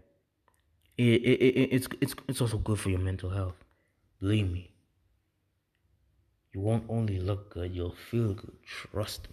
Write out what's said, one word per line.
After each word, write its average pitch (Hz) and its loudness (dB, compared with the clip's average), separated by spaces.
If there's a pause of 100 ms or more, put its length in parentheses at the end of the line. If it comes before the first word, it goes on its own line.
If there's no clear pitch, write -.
(960)
It, 123 0
it, 120 6
it, 127 6
it's, 131 0 (120)
it's, 131 0 (120)
it's - -4
also 110 2
good 104 -2
for - -4
your 92 2
mental 95 -2
health. 92 -4 (640)
Believe 101 2
me. 90 -8 (1800)
You 95 -6
won't 110 0
only 113 0
look 95 -4
good, 90 -6
you'll 87 -6 (140)
feel 113 0
good. - -12
Trust - -10